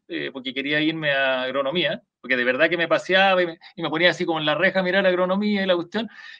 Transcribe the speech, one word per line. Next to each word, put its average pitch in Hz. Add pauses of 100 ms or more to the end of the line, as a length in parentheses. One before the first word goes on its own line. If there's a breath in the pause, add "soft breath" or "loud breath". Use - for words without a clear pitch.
eh, 147
porque 131
quería 139
irme 156
a 135
agronomía, 143 (160)
porque 123
de 123
verdad 131
que 175
me 165
paseaba 185
y 175
me, 165 (180 soft breath)
y 175
me 160
ponía 160
así 170
como 165
en 151
la 151
reja 185
a -
mirar 185
agronomía 190
y -
la 190
cuestión, 175 (320 loud breath)